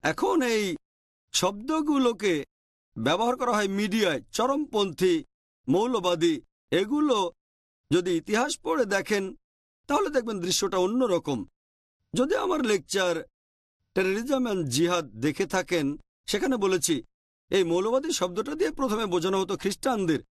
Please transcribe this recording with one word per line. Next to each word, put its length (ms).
এখন 400
এই 340
শব্দগুলোকে 1120
ব্যবহার 380
করা 160
হয় 160
মিডিয়ায়, 540
চরমপন্থী, 920
মৌলবাদী। 720
এগুলো 600
যদি 180
ইতিহাস 480
পড়ে 260
দেখেন, 500
তাহলে 240
দেখবেন 300
দৃশ্যটা 360
অন্যরকম। 680
যদি 220
আমার 300
লেকচার 580
টেরোরিজম 500
অ্যান্ড 240
জিহাদ 360
দেখে 420
থাকেন, 500
সেখানে 300
বলেছি 460
এই 140
মৌলবাদী 480
শব্দটা 420
দিয়ে 160
প্রথমে 360
বোঝানো 340
হতো 160
খ্রিস্টানদের। 640